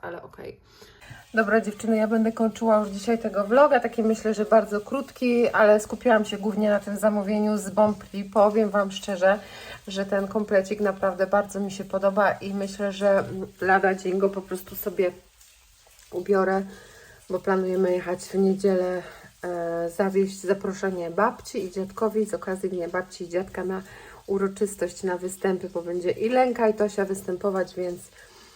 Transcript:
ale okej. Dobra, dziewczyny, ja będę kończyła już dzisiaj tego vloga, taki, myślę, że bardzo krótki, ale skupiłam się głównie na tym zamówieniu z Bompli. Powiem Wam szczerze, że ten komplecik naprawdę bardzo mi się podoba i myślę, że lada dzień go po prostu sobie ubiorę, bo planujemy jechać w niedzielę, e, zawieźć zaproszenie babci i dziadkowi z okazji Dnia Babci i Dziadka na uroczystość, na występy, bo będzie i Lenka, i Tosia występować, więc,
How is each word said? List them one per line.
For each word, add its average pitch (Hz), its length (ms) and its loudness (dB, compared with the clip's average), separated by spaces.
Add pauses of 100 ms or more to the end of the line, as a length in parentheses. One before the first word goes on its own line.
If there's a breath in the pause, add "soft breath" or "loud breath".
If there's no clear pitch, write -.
ale - 220 -12
okej. - 360 -16 (720 loud breath)
Dobra, 220 280 4
dziewczyny, 214 360 -2
ja 214 100 2
będę 226 240 2
kończyła 220 480 2
już 208 100 -2
dzisiaj 226 300 -2
tego 202 240 -2
vloga, 262 360 6
taki, 233 240 -2
myślę, 220 300 0
że 208 120 -2
bardzo 208 360 4
krótki, 240 640 0
ale 208 320 6
skupiłam 220 460 2
się 208 120 -8
głównie 208 320 0
na 202 100 2
tym 202 180 -6
zamówieniu 208 600 0
z 190 120 -6
Bompli. 202 540 0
Powiem 208 460 4
Wam 196 220 0
szczerze, 196 480 2 (480 loud breath)
że 196 180 -4
ten 196 220 0
komplecik 208 520 0
naprawdę 190 480 0
bardzo 202 320 0
mi 196 120 -4
się 196 140 -10
podoba 196 460 2
i 196 220 -6
myślę, 196 380 -4
że 196 320 2 (380)
lada 190 320 4
dzień 190 260 -2
go 196 100 4
po 196 120 -4
prostu 190 340 -10
sobie 180 360 -2 (1000)
ubiorę, 190 520 2 (680 loud breath)
bo 185 100 -4
planujemy 185 520 2
jechać 180 280 -2
w - 160 -12
niedzielę, 190 680 2 (420 loud breath)
e, 170 460 -4
zawieźć 196 520 0
zaproszenie 190 680 -4
babci 208 540 -2
i 180 60 -10
dziadkowi 208 540 -2
z 208 80 -8
okazji 185 360 -6
Dnia 175 200 -6
Babci 185 340 -6
i 170 60 -10
Dziadka 185 340 -4
na 190 180 -4 (460 loud breath)
uroczystość, 196 760 -2
na 180 140 -2
występy, 180 520 -2
bo 170 120 -6
będzie 175 300 -4
i 220 180 -2
Lenka, 240 400 2
i 214 40 2
Tosia 208 320 0
występować, 190 680 -4
więc, 180 260 -6 (540 loud breath)